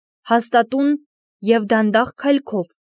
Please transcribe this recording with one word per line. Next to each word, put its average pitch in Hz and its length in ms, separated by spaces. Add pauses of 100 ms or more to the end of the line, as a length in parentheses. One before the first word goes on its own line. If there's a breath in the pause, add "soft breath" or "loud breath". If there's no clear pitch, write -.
(260)
հաստատուն 233 680 (500)
և 220 240
դանդաղ 220 460
քայլքով 269 560 (180)